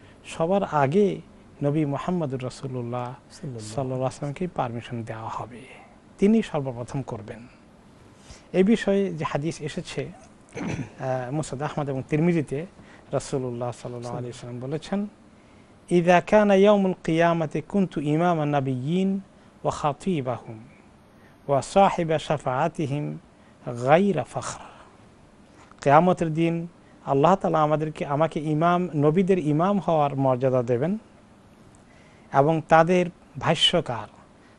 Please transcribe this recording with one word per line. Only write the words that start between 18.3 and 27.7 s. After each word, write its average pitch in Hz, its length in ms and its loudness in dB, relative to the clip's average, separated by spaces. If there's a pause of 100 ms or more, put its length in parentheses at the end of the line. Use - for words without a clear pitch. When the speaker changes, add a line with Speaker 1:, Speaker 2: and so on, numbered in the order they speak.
Speaker 1:
নাবিয়্যিন 147 680 0 (440)
ওয়া 143 80 0
খাতিবাহুম 131 880 -4 (880)
ওয়া 139 140 2
সাহিবা 175 580 2
শাফাআতিহিম 147 1000 -4 (680)
গায়রা 156 400 4
ফখর।" - 400 -10 (1160)
কিয়ামতের 165 520 4
দিন 165 340 0 (380)
আল্লাহ 143 300 4
তাআলা 165 260 0
আমাদেরকে, 151 440 -2